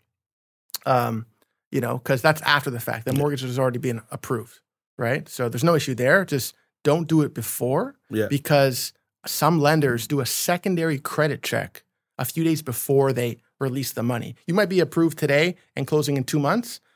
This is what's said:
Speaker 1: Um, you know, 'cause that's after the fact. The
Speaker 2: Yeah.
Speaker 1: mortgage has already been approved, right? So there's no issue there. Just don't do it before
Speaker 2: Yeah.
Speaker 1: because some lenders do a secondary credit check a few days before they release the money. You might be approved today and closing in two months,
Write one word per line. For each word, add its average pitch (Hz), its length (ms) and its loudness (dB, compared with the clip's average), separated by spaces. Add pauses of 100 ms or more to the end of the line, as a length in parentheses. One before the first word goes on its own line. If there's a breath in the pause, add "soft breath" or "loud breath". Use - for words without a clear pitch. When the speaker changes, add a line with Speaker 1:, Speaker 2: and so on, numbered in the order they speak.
(840)
Speaker 1:
Um, 117 400 0 (460)
you 135 100 0
know, 123 180 -2
'cause 127 220 -2
that's 156 220 2
after 143 260 2
the 120 100 -6
fact. 117 260 -6
The 131 80 -2
Speaker 2:
Yeah. 135 60 2
Speaker 1:
mortgage 143 220 -2
has 127 160 -6
already 127 220 0
been 117 220 -4 (100)
approved, - 480 -8 (380)
right? 135 300 -4
So 120 220 -4
there's 120 140 -4
no 170 120 4
issue 139 200 0
there. 143 300 4
Just - 280 -4 (300)
don't 151 240 2
do 156 140 4
it 143 120 0
before 139 600 -2 (140)
Speaker 2:
Yeah. 107 200 0
Speaker 1:
because 139 640 2 (320)
some 160 340 2
lenders 143 460 2
do 143 140 0
a 123 60 0
secondary 170 720 -2
credit 151 420 -2
check - 420 -6 (360)
a 127 60 -4
few 160 180 -4
days 160 180 0
before 135 520 2
they 120 240 -4 (220)
release 135 320 -4
the 110 120 -4
money. 117 320 -4 (100)
You 170 80 -2
might 202 160 2
be 185 120 2
approved 160 360 0
today 156 380 2 (200 soft breath)
and 135 120 -4
closing 147 300 0
in 123 80 -2
two - 140 -2
months, 190 400 -2 (160)